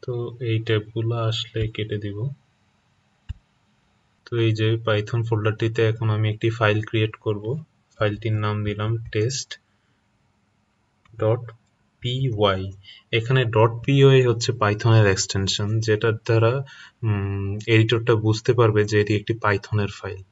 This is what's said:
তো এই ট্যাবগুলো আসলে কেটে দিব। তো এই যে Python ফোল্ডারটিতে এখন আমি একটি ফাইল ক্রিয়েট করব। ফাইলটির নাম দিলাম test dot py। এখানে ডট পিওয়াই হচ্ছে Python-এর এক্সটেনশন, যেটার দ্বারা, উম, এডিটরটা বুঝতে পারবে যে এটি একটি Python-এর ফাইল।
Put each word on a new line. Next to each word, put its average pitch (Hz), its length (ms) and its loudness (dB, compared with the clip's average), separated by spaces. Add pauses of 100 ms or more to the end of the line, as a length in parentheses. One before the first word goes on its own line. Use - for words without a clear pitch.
তো 127 100 -8 (360)
এই 113 80 0 (100)
ট্যাবগুলো 113 480 -2 (140)
আসলে - 320 -6 (140)
কেটে 107 300 -6
দিব। 101 120 -8 (2000)
তো - 60 -12 (140)
এই 113 140 4
যে 110 80 2 (180)
Python 107 420 0
ফোল্ডারটিতে 110 540 -2 (100)
এখন 113 240 -2
আমি 107 180 0
একটি 110 140 -2 (120)
ফাইল 107 200 2 (100)
ক্রিয়েট 110 240 -2 (120)
করব। 104 200 -4 (500)
ফাইলটির 107 400 -2 (100)
নাম 107 100 -2 (120)
দিলাম 107 240 -4 (220)
test 117 360 -2 (1700)
dot 110 220 2 (580)
py। 110 600 0 (560)
এখানে 123 240 2 (140)
ডট 113 160 6 (140)
পিওয়াই 135 440 6
হচ্ছে 117 200 0 (120)
Python-এর 107 520 4
এক্সটেনশন, 98 560 -2 (160)
যেটার 110 300 0 (120)
দ্বারা, 113 240 4 (540)
উম, 98 460 -2 (220)
এডিটরটা 113 400 4 (120)
বুঝতে 107 340 0
পারবে 107 300 4
যে 110 140 0
এটি 104 160 0
একটি 107 140 -6 (100)
Python-এর 101 560 -2
ফাইল। 95 200 -12 (120)